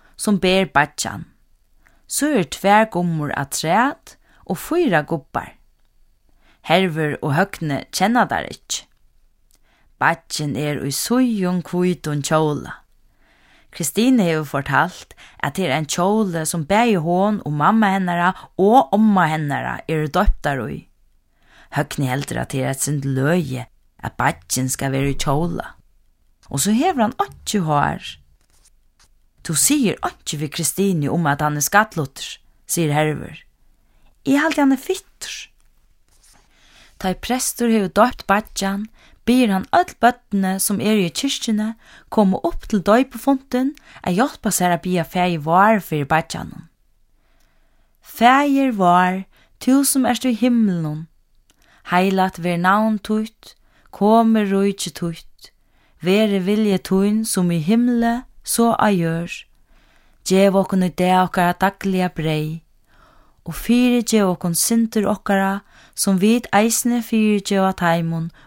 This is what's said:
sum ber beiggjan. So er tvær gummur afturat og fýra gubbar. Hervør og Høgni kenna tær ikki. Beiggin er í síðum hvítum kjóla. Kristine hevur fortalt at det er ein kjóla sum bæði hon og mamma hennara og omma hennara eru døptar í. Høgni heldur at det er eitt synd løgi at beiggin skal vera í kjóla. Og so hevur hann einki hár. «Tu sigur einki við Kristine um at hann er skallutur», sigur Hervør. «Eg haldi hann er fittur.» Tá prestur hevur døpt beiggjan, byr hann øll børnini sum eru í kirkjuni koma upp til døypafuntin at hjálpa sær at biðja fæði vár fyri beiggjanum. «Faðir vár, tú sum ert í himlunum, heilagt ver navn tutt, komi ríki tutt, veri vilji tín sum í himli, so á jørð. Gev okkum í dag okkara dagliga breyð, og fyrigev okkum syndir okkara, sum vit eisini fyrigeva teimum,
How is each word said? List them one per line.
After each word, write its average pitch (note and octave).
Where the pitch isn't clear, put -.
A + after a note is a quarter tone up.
sum G3+
ber F#3+
beiggjan. -
So -
er C4+
tvær G#3+
gummur E3
afturat F#3
og -
fýra A#3
gubbar. -
Hervør D#3+
og C#3+
Høgni D3
kenna G#3+
tær E2
ikki. -
Beiggin D3+
er D3
í C#3
síðum G3+
hvítum F3
kjóla. D3+
Kristine A#3
hevur D#3
fortalt C#3+
at C#3+
det F#3+
er C#3+
ein D#3
kjóla F#3
sum E3+
bæði G#3+
hon F#3
og D3+
mamma G3+
hennara F3
og A3
omma G#3
hennara C3
eru D#3
døptar D3+
í. E3
Høgni D3
heldur B2
at -
det C3
er C3
eitt C#3
synd C#3+
løgi C3+
at -
beiggin C3
skal C3+
vera C#3
í C#3
kjóla. E3
Og C#3
so G3
hevur B3+
hann A3+
einki -
hár. -
«Tu D#3+
sigur C4+
einki -
við D3
Kristine E3+
um E3
at C#3+
hann D3
er D3
skallutur», -
sigur D#3
Hervør. D#3
«Eg C4+
haldi D4+
hann C4+
er -
fittur.» -
Tá F#3
prestur A#3+
hevur G3+
døpt A3+
beiggjan, G3
byr A#3+
hann F#3
øll F4+
børnini F#3+
sum G3
eru G#3
í E3
kirkjuni A3
koma G3
upp -
til G3+
døypafuntin C4
at F3+
hjálpa A3+
sær F3
at E3+
biðja F3+
fæði F3+
vár F#3+
fyri D3
beiggjanum. -
«Faðir C4+
vár, F3+
tú C4+
sum C4
ert B3
í A#3+
himlunum, F3+
heilagt F#3
ver F3
navn G#3
tutt, -
komi A3
ríki G3
tutt, -
veri G3
vilji G3+
tín G#3
sum F3+
í E3+
himli, A#3
so A#3
á G#3+
jørð. E3+
Gev F#3+
okkum F#3
í F3+
dag F#3
okkara F3
dagliga F#3+
breyð, D#3
og E3+
fyrigev A#3
okkum E3+
syndir A3+
okkara, G3
sum G3
vit A3
eisini A#3
fyrigeva G3+
teimum, E3